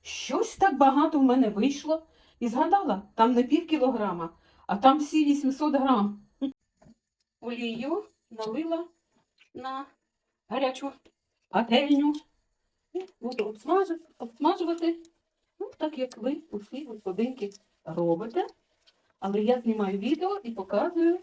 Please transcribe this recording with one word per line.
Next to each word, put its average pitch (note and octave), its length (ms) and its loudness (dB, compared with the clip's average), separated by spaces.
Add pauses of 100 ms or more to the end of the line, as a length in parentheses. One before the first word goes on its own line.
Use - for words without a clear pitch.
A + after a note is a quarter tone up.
щось - 540 -4
так F#4+ 220 2
багато C#4+ 400 6
в C4+ 40 4
мене B3 260 6
вийшло. C#4+ 580 -2 (340)
І A#3+ 80 -2
згадала, D4+ 540 2 (120)
там A#3 180 6
не A#3+ 100 4
пів D4+ 240 2
кілограма, G#3 640 0 (360)
а F#3+ 100 -2
там C4+ 220 6
всі D4+ 260 0
вісімсот C#4+ 500 0
грам. A#3+ 480 0 (1160)
Олію A#3+ 640 -6 (260)
налила D#4 580 -6 (640)
на C4 320 -10 (600)
гарячу C4 440 -4 (560)
пательню. C#4 640 2 (800)
І F#4 120 -6 (160)
буду A#3+ 240 -4
обсмажу-, E4 540 -2 (200)
обсмажувати, E4+ 840 -2 (560)
ну, B4 200 -10
так D#4 200 -4
як B3+ 200 -6
ви C4 320 -4
усі B3 340 -12
господинки G#3+ 680 -6 (340)
робите. F3 640 -2 (720)
Але G3+ 220 0
я B3 180 2
знімаю G#3 380 -2
відео F4 460 -2
і A#3+ 60 -12
показую, E4 720 0